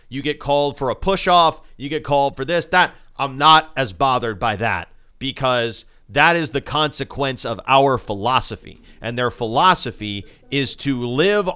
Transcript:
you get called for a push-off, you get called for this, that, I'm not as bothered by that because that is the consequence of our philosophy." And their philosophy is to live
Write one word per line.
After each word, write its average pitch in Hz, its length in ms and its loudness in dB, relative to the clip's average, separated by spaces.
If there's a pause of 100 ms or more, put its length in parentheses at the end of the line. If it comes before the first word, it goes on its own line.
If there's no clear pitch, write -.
you 135 140 -10
get 147 160 -4
called 143 360 0
for 131 140 -4
a 110 60 -2
push-off, 180 640 2 (160)
you 135 100 -10
get 151 160 -6
called 139 320 0
for 135 100 -8
this, 165 220 -2
that, 180 280 2 (200)
I'm 135 220 -6
not 156 400 6
as 120 160 -2
bothered 117 460 -2
by 110 160 -2
that 95 320 -4 (320)
because 127 640 -2 (240)
that 151 260 4
is 160 140 -2
the 139 120 -4
consequence 139 840 -4
of 113 220 -6
our 135 320 4
philosophy." 113 840 -4 (180)
And 120 200 -6
their 123 100 0
philosophy 113 960 -2 (240)
is 139 280 -4
to 127 280 -4
live 180 500 0